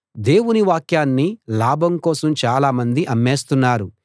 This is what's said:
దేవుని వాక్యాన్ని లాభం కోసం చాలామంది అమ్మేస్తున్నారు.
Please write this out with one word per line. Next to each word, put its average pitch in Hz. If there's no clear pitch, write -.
దేవుని 214
వాక్యాన్ని 156
లాభం 139
కోసం 156
చాలామంది 127
అమ్మేస్తున్నారు. 123